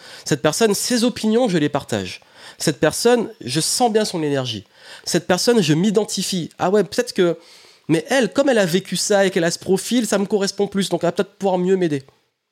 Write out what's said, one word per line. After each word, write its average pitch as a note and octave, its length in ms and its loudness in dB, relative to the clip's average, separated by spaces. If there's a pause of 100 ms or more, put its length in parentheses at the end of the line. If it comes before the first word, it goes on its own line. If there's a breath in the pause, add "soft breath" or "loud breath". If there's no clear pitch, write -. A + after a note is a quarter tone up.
(240 loud breath)
Cette C#3+ 160 -2
personne, G3+ 320 2
ses A#3 320 0
opinions, A3+ 420 2
je F3+ 120 0
les D3 100 2
partage. G#2+ 540 -4 (340 loud breath)
Cette - 240 -2
personne, A3 500 2 (120)
je B2+ 180 -4
sens A#3 320 0
bien G#3+ 140 2
son F3 160 -6
énergie. B2+ 420 -4 (400 loud breath)
Cette - 220 -2
personne, A3 340 2
je D#3 140 2
m'identifie. F#3+ 720 -2 (100)
Ah E3+ 120 0
ouais, G3+ 140 2
peut-être - 280 -4
que, E3+ 260 2 (500 loud breath)
mais D#3 200 0
elle, B3+ 240 2
comme C#4 160 2
elle B3 80 2
a G3+ 80 4
vécu F#3 320 -2
ça G3 300 2
et F#3 40 2
qu'elle F3+ 140 0
a E3+ 60 2
ce - 80 -6
profil, G#3 480 0
ça G#3+ 100 0
me G3 80 0
correspond G3 440 -2
plus, G3 200 -2
donc E3+ 160 -2
elle E3+ 40 0
va F3 40 0
peut-être G3 220 -4
pouvoir F#3 240 -2
mieux F#3 180 2
m'aider. D3+ 260 -2 (500)